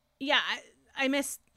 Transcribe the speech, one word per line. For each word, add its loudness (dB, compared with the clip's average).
yeah, 2
I, -4
I 2
miss, -2